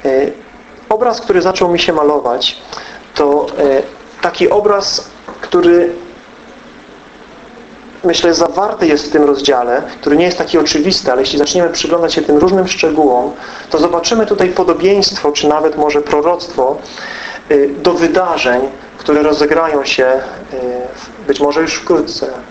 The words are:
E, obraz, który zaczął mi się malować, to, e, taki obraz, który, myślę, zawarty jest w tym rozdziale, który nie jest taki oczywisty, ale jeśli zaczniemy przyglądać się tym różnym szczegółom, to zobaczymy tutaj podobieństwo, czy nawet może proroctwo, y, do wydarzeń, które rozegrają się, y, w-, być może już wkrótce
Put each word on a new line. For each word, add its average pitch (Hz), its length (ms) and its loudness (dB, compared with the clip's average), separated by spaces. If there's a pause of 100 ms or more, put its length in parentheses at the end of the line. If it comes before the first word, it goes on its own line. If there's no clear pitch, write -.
E, 139 40 2 (800)
obraz, 220 320 0
który 185 220 2
zaczął 185 260 0
mi 170 100 2
się 170 140 0
malować, 147 680 0 (520)
to, 147 320 2 (120)
e, 139 240 2 (400)
taki 185 280 0
obraz, 208 600 0 (300)
który, 175 520 2 (2000)
myślę, 170 300 2
zawarty 180 520 0
jest 151 200 2
w - 60 -6
tym 156 120 4
rozdziale, 135 580 2 (180)
który 147 160 2
nie 170 80 4
jest 175 140 -2
taki 165 200 0
oczywisty, 147 540 0
ale 123 80 0
jeśli 139 180 -2
zaczniemy 170 320 0
przyglądać 165 440 -2
się 156 80 0
tym 147 160 4
różnym 185 300 2
szczegółom, 147 640 0 (380)
to 160 80 0
zobaczymy 175 480 0
tutaj 190 220 2
podobieństwo, 180 840 2
czy 151 160 0
nawet 156 280 0
może 147 240 2
proroctwo, 147 760 0 (760)
y, 143 280 4
do 175 140 2
wydarzeń, 160 760 0 (300)
które 151 240 2
rozegrają 151 640 2
się, 131 220 2
y, 131 520 -2 (360)
w-, - 320 -14
być 143 140 0
może 143 200 2
już 165 140 -2
wkrótce - 520 -2 (240)